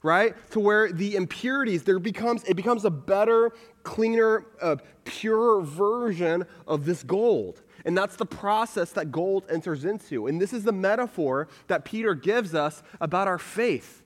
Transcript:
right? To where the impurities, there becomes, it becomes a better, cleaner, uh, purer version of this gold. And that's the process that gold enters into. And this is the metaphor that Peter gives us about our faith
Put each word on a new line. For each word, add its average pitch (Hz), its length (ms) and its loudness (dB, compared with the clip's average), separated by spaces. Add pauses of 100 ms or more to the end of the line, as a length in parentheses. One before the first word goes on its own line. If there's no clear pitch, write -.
right? 196 320 2 (160)
To 220 100 0
where 208 320 4
the 202 240 -2
impurities, 233 680 -2
there 190 140 4
becomes, 226 460 -2
it 185 100 2
becomes 208 300 0
a 202 60 4
better, 220 640 2 (300)
cleaner, 220 640 2 (140)
uh, 160 160 0 (280)
purer 220 580 2
version 175 840 0 (220)
of 147 180 -2
this 160 180 -2
gold. 165 600 0 (240)
And 175 100 2
that's 196 200 -2
the 220 100 -4
process 214 680 -2
that 160 180 -4
gold 185 380 -2
enters 160 380 -4
into. 151 400 -6
And 151 120 -2
this 196 140 -2
is 226 120 -6
the 226 80 2
metaphor 185 760 -2 (200)
that 165 180 -2
Peter 220 280 -2
gives 180 400 -2
us 151 280 -2 (180)
about 180 260 0
our 180 120 -2
faith - 680 -4